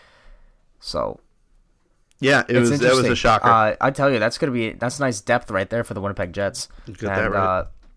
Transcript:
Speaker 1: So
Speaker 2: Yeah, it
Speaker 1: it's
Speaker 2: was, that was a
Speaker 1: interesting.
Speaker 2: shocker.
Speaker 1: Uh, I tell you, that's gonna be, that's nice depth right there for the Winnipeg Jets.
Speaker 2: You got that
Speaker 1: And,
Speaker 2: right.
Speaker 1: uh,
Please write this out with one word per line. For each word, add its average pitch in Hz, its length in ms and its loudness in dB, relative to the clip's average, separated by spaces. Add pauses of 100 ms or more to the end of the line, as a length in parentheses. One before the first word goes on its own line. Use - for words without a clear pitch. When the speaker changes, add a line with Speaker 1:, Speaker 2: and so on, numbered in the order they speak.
(800)
Speaker 1:
So 53 400 -6 (1000)
Speaker 2:
Yeah, 135 280 4
it 120 80 0
Speaker 1:
it's 120 140 4
Speaker 2:
was, - 120 0
that 123 80 4
was 131 100 4
a - 20 2
Speaker 1:
interesting. 120 140 2
Speaker 2:
shocker. 113 320 2
Speaker 1:
Uh, 110 340 4
I 123 100 2
tell 139 200 0
you, 123 80 2
that's 110 180 0
gonna 147 160 -2
be, 113 200 -2
that's 120 260 -4
nice 127 220 -2
depth 120 280 -2
right 98 200 -2
there 117 140 -4
for 117 120 -12
the 104 60 -8
Winnipeg 95 320 -6
Jets. 98 340 -6 (180)
Speaker 2:
You 110 80 -16
got 98 220 -4
that 101 100 0
Speaker 1:
And, 101 80 -2
Speaker 2:
right. 98 80 0 (180)
Speaker 1:
uh, - 60 -4 (320)